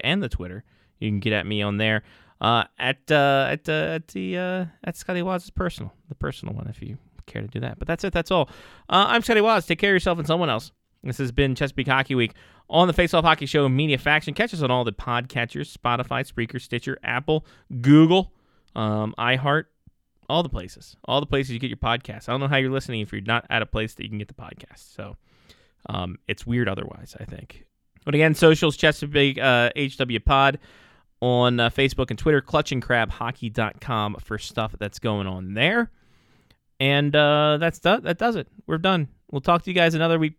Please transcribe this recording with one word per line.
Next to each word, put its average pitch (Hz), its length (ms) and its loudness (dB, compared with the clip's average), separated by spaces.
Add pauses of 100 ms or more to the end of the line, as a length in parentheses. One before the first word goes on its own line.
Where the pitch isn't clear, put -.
and 175 220 -2
the 120 60 -6
Twitter. 90 340 -10 (360)
You 107 100 -4
can 104 100 -2
get 107 140 -2
at 101 120 -2
me 104 160 -4
on 104 160 -2
there, 110 260 0 (380)
uh, 113 240 2 (120)
at, 131 340 -4
uh, 139 380 4
at, 147 180 -6
uh, 160 40 -4
at 156 380 -4
the, 185 280 -8
uh, 180 280 -6 (180)
at 180 120 -8
Scotty 180 280 -6
Waz's 180 260 -4
personal, - 440 -8 (160)
the 143 60 -12
personal - 380 -8
one, - 140 -10
if - 140 -12
you 110 160 -12 (280)
care 110 160 -10
to 104 60 -10
do 113 140 -8
that. 120 180 -10
But - 80 -8
that's 165 160 -4
it. 190 100 -4
That's 165 180 -2
all. 170 180 2 (380)
Uh, 196 220 4
I'm 233 140 2
Scotty 220 180 2
Waz. 220 240 2
Take 170 140 -2
care 202 120 2
of 190 40 4
yourself 175 240 0
and 143 80 -6
someone 165 240 0
else. 113 200 -6 (300)
This 127 180 -8
has 127 120 -4
been 135 240 2
Chesapeake 135 320 -4
Hockey 135 280 0
Week 117 180 0 (360)
on 175 180 6
the 165 60 0
Face 175 200 2
Off 165 100 4
Hockey 156 220 4
Show 139 240 2
Media 139 280 2
Faction. 151 360 0
Catch 226 200 -2
us 165 80 -4
on 131 80 0
all 127 140 2
the 113 80 -2
podcatchers: 120 840 -6
Spotify, 123 560 -4
Spreaker, 120 300 -6
Stitcher, 120 440 -8
Apple, 139 420 -2 (340)
Google, 160 540 6 (420)
um, 107 420 -2
iHeart, 135 480 0 (640)
all 165 160 0
the 143 60 -4
places. - 560 -12
All 131 160 0
the 151 40 -6
places 139 280 -2
you 117 60 -6
get 131 100 -4
your 117 80 -8
podcasts. 117 500 -4
I 120 60 -2
don't 135 80 -2
know 139 80 -2
how 143 80 2
you're 131 120 0
listening 131 300 -4
if 104 140 -8
you're 101 80 -6
not 113 280 -2
at 113 120 0
a 110 40 -2
place 110 280 -4
that - 100 -14
you 104 60 -12
can 107 80 -8
get 104 100 -8
the - 60 -20
podcast. - 600 -20
So, 101 220 -14 (720)
um, 90 300 -6 (100)
it's - 180 -8
weird 120 220 0
otherwise, - 500 -10
I - 60 -14
think. - 420 -18 (380)
But 143 100 -2
again, 156 220 4
socials, 156 400 6
Chesapeake, 147 640 0
uh, 120 380 2
H 135 200 -4
W 123 220 -2
Pod 139 400 4 (600)
on, 123 400 2
uh, 117 80 4
Facebook 131 400 0
and 113 100 -6
Twitter, 147 220 2
clutch - 320 -2
and 123 80 -2
crab 113 280 0
hockey 120 400 -6
dot 110 300 -4
com 107 420 -4
for 107 160 -8
stuff - 400 -6
that's 104 220 -8
going 104 280 -2
on 92 260 -8
there. 190 380 0 (880)
And, 143 340 2
uh, 151 420 4
that's 165 220 -2
do-, 196 220 2
that 170 160 -4
does 233 180 -2
it. 165 140 -8 (180)
We're 160 120 -2
done. 175 280 0 (240)
We'll 139 100 -6
talk 170 220 2
to 196 60 -10
you 180 60 -4
guys 170 180 4
another 165 240 2
week. 156 220 0